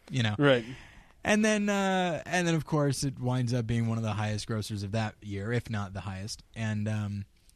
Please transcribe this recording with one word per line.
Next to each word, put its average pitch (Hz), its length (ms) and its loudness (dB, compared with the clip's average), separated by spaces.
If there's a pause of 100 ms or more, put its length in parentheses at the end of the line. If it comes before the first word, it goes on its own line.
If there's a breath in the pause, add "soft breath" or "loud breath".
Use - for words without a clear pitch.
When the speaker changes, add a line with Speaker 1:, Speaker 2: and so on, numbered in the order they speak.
Speaker 1:
You 131 140 0
know? 107 140 2
Speaker 2:
Right. 135 260 6 (580 loud breath)
Speaker 1:
And 214 220 4
then, 208 240 2
uh, 190 580 2
and 175 220 0
then, 165 60 4
of 156 100 2
course, 143 400 2
it 127 160 -2
winds 123 340 0
up 120 120 0
being 117 200 2
one 113 120 0
of 113 60 -2
the 107 80 0
highest 107 360 -2
grossers 107 340 -4
of 98 100 -6
that 107 300 -2
year, 101 300 -6
if - 180 -2
not 101 220 -4
the 98 80 -8
highest. 92 420 -10 (120)
And, 107 340 -2
um, 104 360 -4 (320)